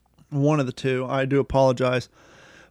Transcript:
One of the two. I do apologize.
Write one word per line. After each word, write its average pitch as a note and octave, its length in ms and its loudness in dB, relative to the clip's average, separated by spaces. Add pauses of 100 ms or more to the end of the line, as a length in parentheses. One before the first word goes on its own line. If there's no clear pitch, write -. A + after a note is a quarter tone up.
(300)
One D3 280 2
of C3+ 80 0
the B2 60 -6
two. B2+ 360 -4
I C3+ 160 -2
do C3+ 140 0
apologize. B2+ 720 0 (640)